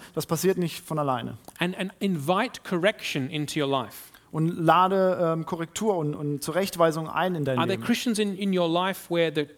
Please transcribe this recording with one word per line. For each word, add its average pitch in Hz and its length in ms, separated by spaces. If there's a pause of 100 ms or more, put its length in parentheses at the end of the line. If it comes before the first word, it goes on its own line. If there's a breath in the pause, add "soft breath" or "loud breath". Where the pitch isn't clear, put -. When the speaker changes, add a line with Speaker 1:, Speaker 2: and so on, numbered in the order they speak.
(140 loud breath)
Speaker 1:
das 156 120
passiert 175 320
nicht 175 260
von 156 140
alleine. 123 400 (200)
Speaker 2:
And, 180 200
and 190 220
invite 185 640
correction 170 680
into 151 280
your 143 100
life. 127 420 (220 loud breath)
Speaker 1:
Und 160 160
lade, 180 720
ähm, 165 280
Korrektur 185 500
und, 151 180
und 147 300
Zurechtweisung 165 640
ein 180 280
in 147 100
dein 131 120
Speaker 2:
Are 170 80
there 190 120
Speaker 1:
Leben. 226 80
Speaker 2:
Christians 233 320
in, 202 180
in 196 200
your 175 120
life 180 400
where 165 260
the, 147 120 (120)